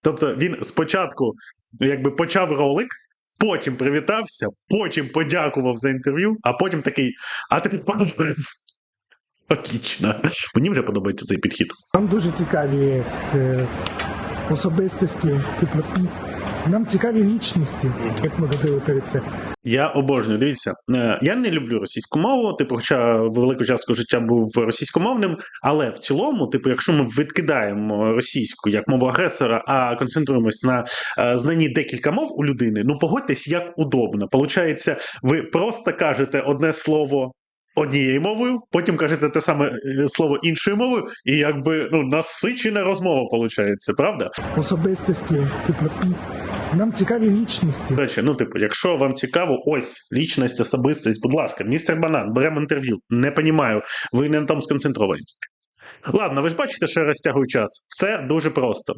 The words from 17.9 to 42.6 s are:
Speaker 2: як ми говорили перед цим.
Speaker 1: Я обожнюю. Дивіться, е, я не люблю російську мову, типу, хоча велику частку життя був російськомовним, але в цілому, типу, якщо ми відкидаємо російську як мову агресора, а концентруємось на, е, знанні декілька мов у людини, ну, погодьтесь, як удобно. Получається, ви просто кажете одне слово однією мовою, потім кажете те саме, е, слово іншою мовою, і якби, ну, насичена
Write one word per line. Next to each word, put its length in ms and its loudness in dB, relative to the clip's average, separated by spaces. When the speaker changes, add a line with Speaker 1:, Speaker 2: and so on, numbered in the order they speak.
Speaker 2:
як 140 -2
ми 80 2
говорили 340 0
перед 280 0
цим. 120 0
Speaker 1:
Я 240 2
обожнюю. 500 2
Дивіться, 340 0
е, 280 2
я 140 2
не 140 0
люблю 280 0
російську 400 -4
мову, 340 2
типу, 240 -2
хоча 400 2
велику 480 2
частку 300 0
життя 260 0
був 360 2
російськомовним, 800 0
але 280 2
в 80 -14
цілому, 480 0
типу, 220 -2
якщо 240 0
ми 120 4
відкидаємо 960 0
російську 580 -2
як 180 0
мову 180 4
агресора, 600 2
а 300 2
концентруємось 680 0
на, 200 2
е, 180 2
знанні 320 2
декілька 420 -2
мов 260 -2
у 80 0
людини, 400 0
ну, 140 2
погодьтесь, 500 0
як 160 -2
удобно. 520 0
Получається, 680 0
ви 200 2
просто 500 -2
кажете 480 0
одне 320 0
слово 600 0
однією 440 0
мовою, 400 -2
потім 260 0
кажете 320 2
те 120 0
саме, 260 2
е, 420 -2
слово 340 2
іншою 340 0
мовою, 280 0
і 120 2
якби, 560 0
ну, 100 2
насичена 840 0